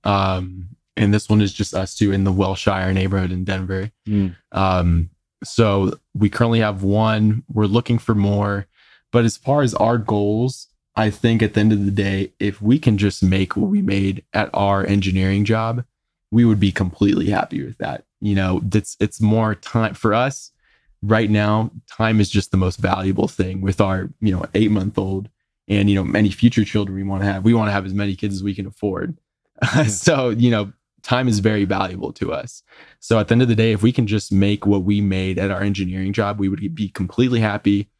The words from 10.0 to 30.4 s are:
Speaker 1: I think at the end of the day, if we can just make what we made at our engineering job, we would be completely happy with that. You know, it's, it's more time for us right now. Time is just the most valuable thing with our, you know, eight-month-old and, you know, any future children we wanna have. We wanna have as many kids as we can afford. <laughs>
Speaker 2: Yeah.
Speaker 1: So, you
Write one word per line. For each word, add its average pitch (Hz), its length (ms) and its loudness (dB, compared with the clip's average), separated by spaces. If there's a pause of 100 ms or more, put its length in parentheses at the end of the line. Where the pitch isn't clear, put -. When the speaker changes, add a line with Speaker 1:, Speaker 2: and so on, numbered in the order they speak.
Speaker 1:
I 110 160 2
think 113 300 2
at 107 120 0
the 110 80 2
end 110 100 6
of 101 140 2
the 98 60 0
day, 98 480 -2
if 98 220 -4
we 117 180 4
can 107 180 2
just 98 260 0
make 92 320 2
what 190 140 0
we 202 120 2
made 98 420 -2 (100)
at - 200 -2
our 98 320 2
engineering 98 600 0
job, 113 400 -2 (460)
we 117 120 4
would 110 160 4
be 98 120 2
completely 92 580 0
happy - 340 -4
with 113 140 -14
that. - 260 -10 (160)
You 104 160 0
know, 92 260 0 (120)
it's, - 260 -2
it's - 220 -4
more 110 340 2
time 110 380 -4
for 104 200 -2
us 127 380 -2 (500)
right 107 280 0
now. 107 420 2 (180)
Time 110 300 0
is 101 100 2
just - 220 -2
the 95 60 2
most 92 200 0
valuable 95 520 -2
thing 95 320 -4
with 98 180 -2
our, 95 300 0 (100)
you 107 160 0
know, 87 80 -4 (100)
eight-month-old 101 760 0 (400)
and, 101 200 2
you 98 140 2
know, 82 140 -2
any 104 140 4
future 117 340 2
children 98 320 -4
we 98 60 -6
wanna 98 200 -4
have. 98 220 -2
We 117 80 6
wanna 107 180 0
have 101 140 -2
as 95 80 -6
many 101 240 -2
kids 101 180 -4
as 95 80 -8
we 101 100 -4
can 98 140 -8
afford. 104 500 -6 (440)
<laughs> - 140 -2
Speaker 2:
Yeah. 160 100 4
Speaker 1:
So, 127 440 0
you 117 220 2